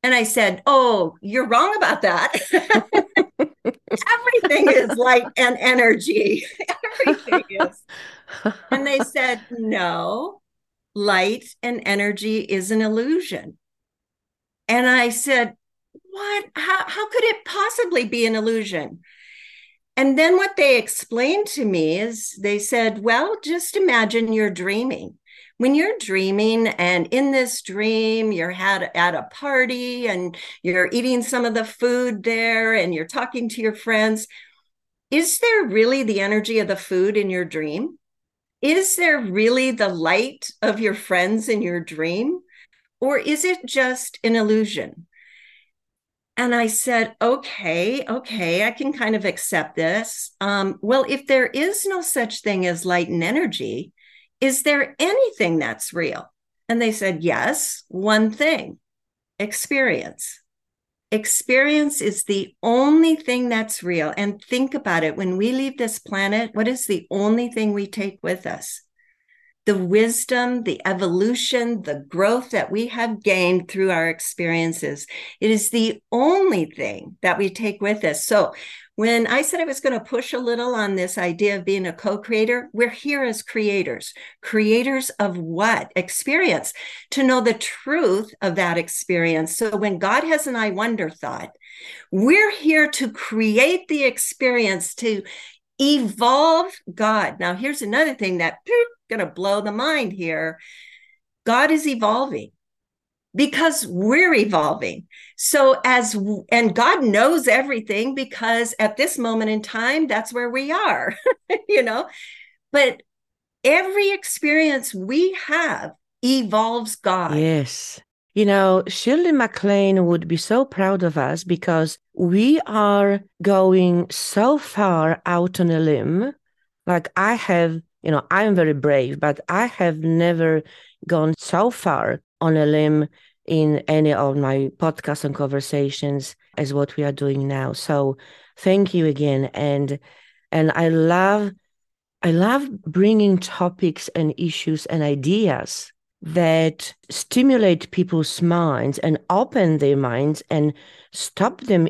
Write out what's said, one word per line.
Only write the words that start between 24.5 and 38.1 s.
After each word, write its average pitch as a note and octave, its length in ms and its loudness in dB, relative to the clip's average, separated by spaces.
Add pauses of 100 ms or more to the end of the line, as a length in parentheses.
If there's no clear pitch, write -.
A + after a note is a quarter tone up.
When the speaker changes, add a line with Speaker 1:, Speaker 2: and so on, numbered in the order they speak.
Speaker 1:
dreaming. G3 680 -6 (420)
When C4 160 2
you're G4 240 0
dreaming G#3+ 680 0
and F3 420 0
in C4+ 220 2
this B3+ 280 0
dream, A3 720 0
you're E3+ 180 -2
had, F#3 440 -2
at F3 200 2
a - 160 -6
party B3 800 -2
and F3+ 260 -4 (280)
you're F3+ 280 2
eating A#3+ 320 0
some A#3+ 220 -2
of A#3 80 0
the A3 140 -2
food B3 560 -2
there A3+ 500 0
and F3+ 220 0
you're D#3+ 120 -4
talking A#3+ 440 -6
to A#3 100 -10
your G#3+ 140 0
friends, A3 520 0 (840)
is E4 300 0
there A4+ 240 2
really A#3 380 2
the G#3 200 -2
energy G#3+ 380 0
of G#3+ 80 -2
the G3 80 -2
food G3 420 0
in G#3 100 0
your F3+ 160 -2
dream? D#3+ 540 -6 (640)